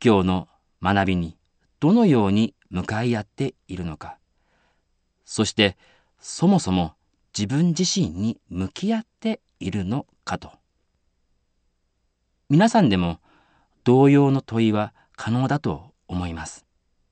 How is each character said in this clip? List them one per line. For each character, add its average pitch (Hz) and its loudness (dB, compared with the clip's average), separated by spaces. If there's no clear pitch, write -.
教 104 4
の 92 0
学 98 2
び 95 0
に 82 -8
ど 151 2
の 233 4
よ 120 4
う 95 2
に 107 0
向 87 -6
か 107 -4
い 120 -2
合 107 -6
っ - -8
て - -8
い 92 -12
る 87 -8
の 80 -10
か。 - -18
そ - -2
し - -6
て、 101 2
そ - -4
も 196 4
そ 95 -4
も 87 0
自 104 -4
分 147 0
自 175 -2
身 180 -2
に 98 -6
向 95 -6
き 208 -6
合 226 -4
っ 220 -12
て 220 -6
い 190 -6
る 180 -6
の 147 -6
か 92 -8
と。 - -16
皆 185 4
さ 226 2
ん 160 4
で 98 2
も 87 -2
同 131 6
様 143 4
の 135 0
問 113 0
い - 0
は 107 -4
可 - -6
能 127 0
だ 143 0
と 92 -8
思 90 -4
い 82 -8
ま 80 -10
す。 - -20